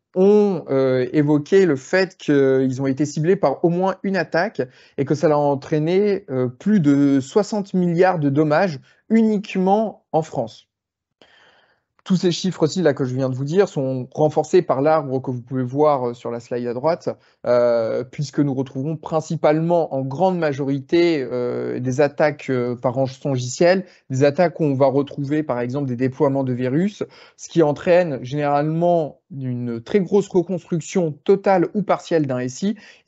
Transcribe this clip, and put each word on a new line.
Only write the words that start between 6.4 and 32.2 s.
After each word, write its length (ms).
plus 320
de 400
soixante 540
milliards 440
de 120
dommages 500
uniquement 1000
en 100
France. 420
Tous 100
ces 160
chiffres-ci 520
là 120
que 100
je 120
viens 120
de 60
vous 80
dire 260
sont 460
renforcés 480
par 180
l'arbre 400
que 120
vous 100
pouvez 220
voir, 460
euh, 40
sur 160
la 80
slide 300
à 40
droite, 360
euh, 580
puisque 340
nous 160
retrouverons 420
principalement 960
en 100
grande 360
majorité, 880
euh, 520
des 200
attaques, 480
euh, 280
par 180
rançongiciel, 920
des 140
attaques 380
où 20
on 120
va 120
retrouver 560
par 160
exemple 300
des 80
déploiements 480
de 80
virus, 500
ce 120
qui 160
entraîne 580
généralement 960
une 460
très 160
grosse 300
reconstruction 840
totale 640
ou 80
partielle 460